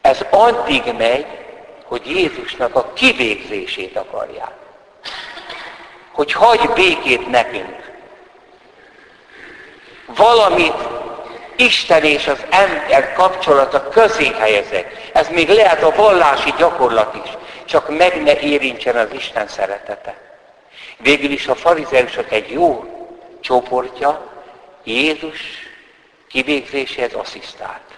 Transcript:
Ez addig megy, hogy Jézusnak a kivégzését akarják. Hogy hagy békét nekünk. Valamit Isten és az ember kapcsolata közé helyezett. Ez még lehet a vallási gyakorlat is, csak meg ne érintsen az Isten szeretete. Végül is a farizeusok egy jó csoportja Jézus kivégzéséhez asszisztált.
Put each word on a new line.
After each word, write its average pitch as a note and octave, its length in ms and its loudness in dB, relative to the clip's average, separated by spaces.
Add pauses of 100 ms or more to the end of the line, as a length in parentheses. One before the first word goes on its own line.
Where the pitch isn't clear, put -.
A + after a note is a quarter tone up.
Ez C3+ 240 4
addig A3 680 2
megy, C#3+ 280 2 (580)
hogy A#2+ 220 -8
Jézusnak C#3 720 -4
a B2 180 -2
kivégzését G#2 1040 -2
akarják. - 540 -10 (1600)
Hogy D3 200 -2
hagy A#3 380 4
békét A3+ 600 0
nekünk. - 640 -2 (2250)
Valamit F#3+ 680 4 (800)
Isten F3+ 480 2
és D3 240 2
az C#3 220 -2
ember E3+ 640 2
kapcsolata D3 760 2
közé G3 420 4
helyezett. G2+ 600 0 (220)
Ez - 160 2
még E3 200 0
lehet G3 340 6
a D#3 120 4
vallási E3+ 640 4
gyakorlat B2+ 580 2 (100)
is, - 60 -12 (340)
csak - 240 0
meg E3 340 2
ne D3 160 4
érintsen C3+ 560 -2
az A2 180 0
Isten A2+ 340 -6
szeretete. G2+ 680 -8 (800)
Végül C#3+ 340 0
is C#3 160 -6
a C3 80 2
farizeusok C3+ 760 0
egy A2 200 -4
jó D#3 340 0 (560)
csoportja B2+ 840 -2 (560)
Jézus D3+ 580 -4 (880)
kivégzéséhez C3 840 -4
asszisztált. - 680 -14 (160)